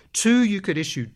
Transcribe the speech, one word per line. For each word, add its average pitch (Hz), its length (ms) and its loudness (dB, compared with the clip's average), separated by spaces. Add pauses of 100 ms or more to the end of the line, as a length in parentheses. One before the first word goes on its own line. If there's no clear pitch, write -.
(120)
Two, 240 300 4
you 202 180 0
could 175 160 -4
issue 151 400 -6